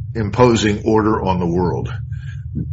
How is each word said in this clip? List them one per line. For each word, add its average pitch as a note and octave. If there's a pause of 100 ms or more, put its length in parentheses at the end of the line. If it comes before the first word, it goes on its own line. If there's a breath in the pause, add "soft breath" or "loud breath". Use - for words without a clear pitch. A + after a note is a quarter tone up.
(160)
imposing G#2+
order A2
on F#2
the F2+
world. E2 (800 loud breath)